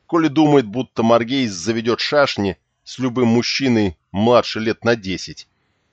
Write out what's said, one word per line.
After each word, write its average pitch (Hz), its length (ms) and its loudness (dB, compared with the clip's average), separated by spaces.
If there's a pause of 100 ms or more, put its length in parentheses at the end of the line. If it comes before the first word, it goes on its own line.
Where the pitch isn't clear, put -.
коли 160 220 0
думает, 147 360 4
будто 117 380 -6
Маргейс 117 480 2
заведет 110 480 -4
шашни 117 580 -2 (260)
с - 140 -18
любым 123 300 0
мужчиной 117 680 0 (140)
младше 110 480 2
лет 110 240 -4
на 117 120 2
десять. 92 520 -10 (460)